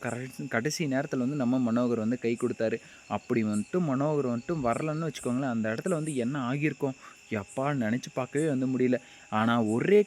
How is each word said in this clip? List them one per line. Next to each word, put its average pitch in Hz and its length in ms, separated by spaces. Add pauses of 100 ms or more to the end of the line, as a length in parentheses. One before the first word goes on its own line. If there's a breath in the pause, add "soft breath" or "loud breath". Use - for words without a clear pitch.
கர-, 127 520
கடைசி 147 400
நேரத்துல 139 300
வந்து 143 180
நம்ம 127 260
மனோகர் 117 360
வந்து 123 200
கை 117 180
கொடுத்தாரு. 113 360 (380 loud breath)
அப்படி 113 340
வந்துட்டு 104 300 (100)
மனோகர் 139 420
வந்துட்டு 120 240 (120)
வரலன்னு 156 400
வச்சுக்கோங்களேன், 127 460
அந்த 110 200
இடத்துல 170 260
வந்து 156 160
என்ன 127 220 (120)
ஆகியிருக்கும்? 143 460 (360 loud breath)
எப்பா, 113 340 (160)
நினைச்சு 113 320
பார்க்கவே 139 340
வந்து 131 180
முடியல. 127 300 (360 loud breath)
ஆனா 113 220 (200)
ஒரே 170 320